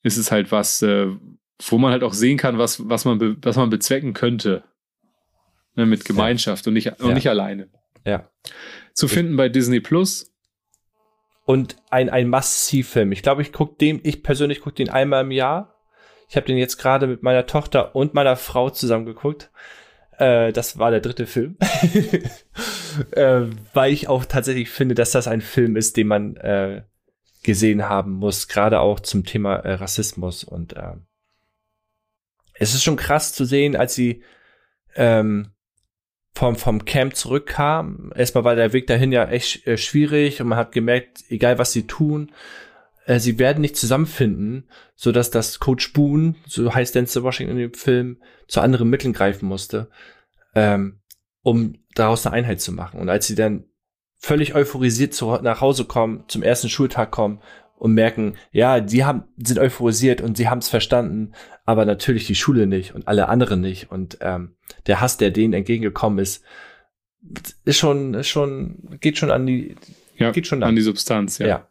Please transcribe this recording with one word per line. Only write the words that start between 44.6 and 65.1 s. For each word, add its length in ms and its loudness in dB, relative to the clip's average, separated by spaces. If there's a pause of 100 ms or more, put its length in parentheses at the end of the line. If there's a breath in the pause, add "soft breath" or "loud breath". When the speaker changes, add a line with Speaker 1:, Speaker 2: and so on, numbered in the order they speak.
Speaker 2:
sodass 360 0
das 280 -2
Coach 340 -2
Boone, 420 2 (100)
so 300 -2
heißt 180 0
Denzel 300 0
Washington 340 -4
in 40 -2 (100)
dem 20 -20
Film, 480 0 (260 soft breath)
zu 140 -2
anderen 280 4
Mitteln 240 0
greifen 340 0
musste, 420 -6 (640 soft breath)
ähm, 460 0 (420)
um 380 0 (160)
daraus 300 2
eine 100 -2
Einheit 260 -2
zu 100 -8
machen. 280 -12
Und 100 -4
als 180 0
sie 80 -4
dann 300 0 (500)
völlig 400 -2
euphorisiert 580 2
zu, 180 -2 (120)
nach 180 0
Hause 240 2
kommen, 420 -2
zum 140 -6
ersten 280 2
Schultag 420 0
kommen 280 -2 (380 loud breath)
und 160 2
merken, 420 2 (160 loud breath)
ja, 280 4
die 260 2
haben, 200 -2 (120)
sind 220 -2
euphorisiert 600 2
und 160 -4
sie 120 2
haben's 200 -2
verstanden, 640 0 (320 loud breath)
aber 200 4
natürlich 400 0
die 100 -2
Schule 300 4
nicht 300 -2
und 120 -10
alle 200 2
anderen 340 2
nicht. 300 -6
Und, 300 -10
ähm, 340 -6 (320 loud breath)
der 140 2
Hass, 160 0